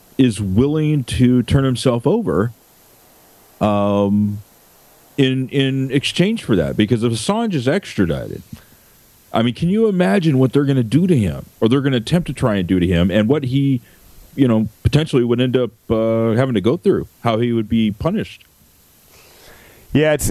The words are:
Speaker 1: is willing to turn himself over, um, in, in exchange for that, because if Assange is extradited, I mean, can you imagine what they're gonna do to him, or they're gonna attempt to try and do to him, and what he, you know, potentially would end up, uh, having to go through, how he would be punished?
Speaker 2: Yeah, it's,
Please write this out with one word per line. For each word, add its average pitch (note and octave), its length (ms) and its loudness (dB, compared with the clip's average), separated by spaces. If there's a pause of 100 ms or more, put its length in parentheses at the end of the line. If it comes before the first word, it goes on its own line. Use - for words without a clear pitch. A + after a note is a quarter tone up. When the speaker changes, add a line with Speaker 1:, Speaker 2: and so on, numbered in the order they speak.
(180)
Speaker 1:
is A#2 240 2
willing C#3+ 640 0
to B2 380 2
turn C#3 200 2
himself A#2+ 420 0
over, A#2+ 460 0 (1120)
um, G#2 800 0 (800)
in, C3 300 0
in C3+ 440 -2
exchange F3+ 520 -2
for A2 140 0
that, C#2+ 180 -2
because G#2+ 280 0
if A#2 100 0
Assange G#3 400 -2
is B2+ 140 -4
extradited, D#2+ 760 -4 (880)
I A#2 120 0
mean, A#2+ 100 0
can E3 160 -2
you A3 180 2
imagine F3+ 520 2
what C3 120 2
they're C#3+ 140 2
gonna C3+ 180 2
do C3+ 240 0
to F3 100 2
him, E2+ 280 -2 (160)
or A2 80 -2
they're C3 120 2
gonna C3 160 0
attempt D#3+ 300 -2
to D3+ 60 -8
try A#2 220 0
and F#2 120 -2
do F#2 140 2
to E2+ 40 2
him, F2 240 2
and G#2+ 200 2
what D3 140 0
he, C3+ 360 0 (560)
you C3+ 120 2
know, A2 200 2 (160)
potentially D3 400 0
would A#2+ 160 0
end B2+ 160 0
up, B2 160 0 (180)
uh, A2+ 440 0
having B2+ 220 0
to G2+ 60 0
go A#2 140 0
through, - 320 0 (160)
how A2+ 160 0
he A#2+ 140 -2
would A2+ 160 -2
be A2+ 220 0
punished? - 520 -6 (1500)
Speaker 2:
Yeah, D3+ 180 2
it's, D3 200 -2